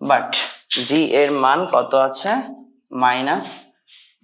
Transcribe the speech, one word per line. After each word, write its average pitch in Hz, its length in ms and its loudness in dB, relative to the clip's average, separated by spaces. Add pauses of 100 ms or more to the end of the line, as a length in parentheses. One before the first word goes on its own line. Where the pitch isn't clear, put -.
but 131 220 2 (580)
জি 151 120 2 (200)
এর 143 100 4 (120)
মান 139 160 4 (160)
কত 123 180 2 (160)
আছে? 190 240 -2 (680)
মাইনাস 131 440 0 (760)